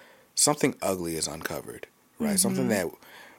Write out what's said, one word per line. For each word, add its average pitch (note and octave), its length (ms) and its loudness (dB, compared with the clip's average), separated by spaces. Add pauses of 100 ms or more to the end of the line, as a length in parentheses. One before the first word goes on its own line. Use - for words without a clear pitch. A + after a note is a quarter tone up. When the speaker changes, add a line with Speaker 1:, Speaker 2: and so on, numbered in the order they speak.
(340)
Speaker 1:
something C#3+ 460 4
ugly F2+ 360 -2
is D2+ 100 -2
uncovered, D2+ 600 -8 (320)
right? F#3+ 200 0
Something F#3+ 300 2
Speaker 2:
Mm-hmm. F#2+ 220 2
Speaker 1:
that - 80 -16 (400)